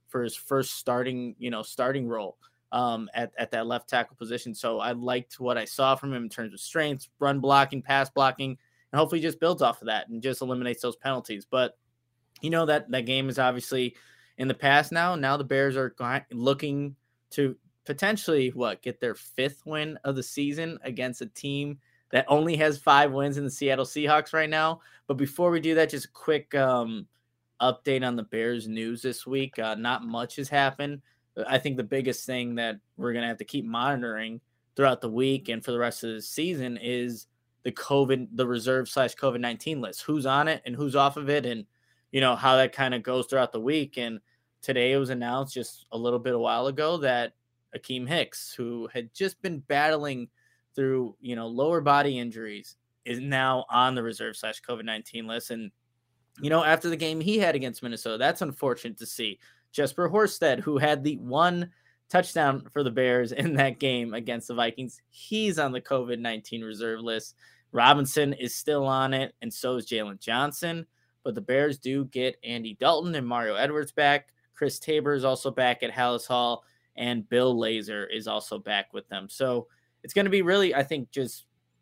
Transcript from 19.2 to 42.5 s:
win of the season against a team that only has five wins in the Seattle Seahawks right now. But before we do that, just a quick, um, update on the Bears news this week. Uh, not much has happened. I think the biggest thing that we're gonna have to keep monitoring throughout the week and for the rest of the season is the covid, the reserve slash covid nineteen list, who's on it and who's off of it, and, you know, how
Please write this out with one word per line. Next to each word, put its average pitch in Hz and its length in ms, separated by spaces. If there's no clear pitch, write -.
win 156 380
of 139 120
the 131 80
season 147 600
against 127 380
a 123 40
team 143 520
that 127 160
only 156 280
has 151 220
five 143 340
wins 139 260
in 143 60
the 135 80
Seattle 135 340
Seahawks 151 460
right 156 180
now. 156 300
But 131 120
before 143 340
we 170 80
do 160 160
that, 156 140
just 147 160
a - 60
quick, - 440
um, 120 520
update 127 440
on 123 100
the 113 80
Bears 113 440
news 113 340
this 127 260
week. 135 320
Uh, 110 160
not 120 300
much 117 320
has 139 120
happened. 143 520
I 135 100
think 131 200
the 123 60
biggest 127 420
thing 123 300
that 113 220
we're 120 160
gonna 117 160
have 117 100
to 107 80
keep 135 200
monitoring 113 760
throughout 131 260
the 117 80
week 135 400
and 117 140
for 123 80
the 120 80
rest 120 240
of 113 100
the 110 80
season 139 560
is 123 500
the - 80
covid, 135 640
the 127 120
reserve 123 420
slash 131 280
covid 123 240
nineteen 123 420
list, 98 220
who's 151 220
on 143 220
it 160 180
and 123 100
who's 139 200
off 139 220
of 143 120
it, 143 160
and, 113 200
you 135 100
know, 127 140
how 131 200